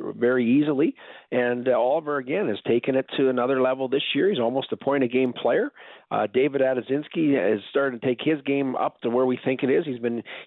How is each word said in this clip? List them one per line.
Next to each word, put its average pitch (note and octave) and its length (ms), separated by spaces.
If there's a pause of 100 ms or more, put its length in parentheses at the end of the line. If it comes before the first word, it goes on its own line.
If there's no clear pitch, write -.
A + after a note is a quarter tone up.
(160)
very B2 340
easily. D3 460 (340)
And, B2 380
uh, A#2+ 100
Oliver, D3 380
again, C#3+ 320
has G2+ 180
taken A#2+ 300
it C3 100 (100)
to C3+ 120
another B2+ 320
level C3 320
this C3+ 100 (120)
year. E3 160
He's E3 100
almost B2 320
a G#2+ 40
point-a-game B2+ 580
player. E3 360 (400)
Uh, G#2+ 160
David C3+ 340
Adazinski C3+ 760
has G#2 260 (100)
started B2+ 300
to C3+ 60
take B2 160
his D3+ 200
game C3+ 340
up - 240
to - 80
where B2 160
we B2+ 180
think C3 200
it C3 80
is. E3 160
He's B2+ 120
been, A#2 240 (240)